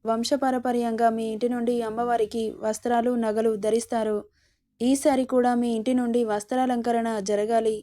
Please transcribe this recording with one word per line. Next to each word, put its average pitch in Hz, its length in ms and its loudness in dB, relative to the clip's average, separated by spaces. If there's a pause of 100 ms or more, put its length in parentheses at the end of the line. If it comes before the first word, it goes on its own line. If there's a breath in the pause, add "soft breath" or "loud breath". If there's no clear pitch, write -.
వంశపారపర్యంగా 240 1040 0
మీ 226 220 -2
ఇంటి 220 180 -2
నుండి 240 320 0
అమ్మవారికి 226 640 -2 (160)
వస్త్రాలు, 233 560 0
నగలు 226 400 2
ధరిస్తారు. 214 640 0 (640)
ఈసారి 262 440 2
కూడా 247 300 2
మీ 240 200 0
ఇంటి 220 180 -2
నుండి 240 320 0
వస్త్రాలంకరణ 233 840 -2 (100)
జరగాలి. 214 640 0